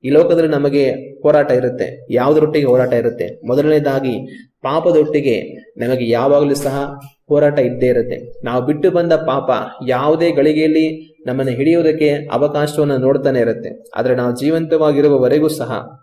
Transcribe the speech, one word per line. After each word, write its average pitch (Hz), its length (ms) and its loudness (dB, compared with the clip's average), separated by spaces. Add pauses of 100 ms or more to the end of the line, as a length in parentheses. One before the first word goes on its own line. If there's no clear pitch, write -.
ಈ 127 60 -6
ಲೋಕದಲ್ಲಿ 165 400 4
ನಮಗೆ 139 420 2 (300)
ಹೋರಾಟ 147 300 2
ಇರುತ್ತೆ, - 600 -4
ಯಾವ್ದ್ರೊಟ್ಟಿಗೆ 151 540 2
ಹೋರಾಟ 127 260 2
ಇರುತ್ತೆ? 113 540 -4
ಮೊದಲನೇದಾಗಿ 135 720 0 (420)
ಪಾಪದೊಟ್ಟಿಗೆ 151 800 0 (360)
ನಮಗೆ 120 320 -2
ಯಾವಾಗಲೂ 139 460 2
ಸಹ 139 380 -6 (360)
ಹೋರಾಟ 147 300 2
ಇದ್ದೇ 123 260 0
ಇರುತ್ತೆ. - 600 -4
ನಾವು 120 200 -2
ಬಿಟ್ಟು 151 260 0
ಬಂದ 170 220 0
ಪಾಪ 135 360 -2 (380)
ಯಾವುದೇ 156 440 0
ಗಳಿಗೆಯಲ್ಲಿ 156 920 0
ನಮ್ಮನ್ನು 131 260 -2
ಹಿಡಿಯುವುದಕ್ಕೆ 156 640 2
ಅವಕಾಶವನ್ನ 147 840 -2
ನೋಡ್ತಾನೆ 131 440 0
ಇರುತ್ತೆ. - 560 -4
ಆದ್ರೆ 123 200 0
ನಾವು 123 240 -2
ಜೀವಂತವಾಗಿರುವವರೆಗೂ 151 1080 2
ಸಹ 120 420 -6 (140)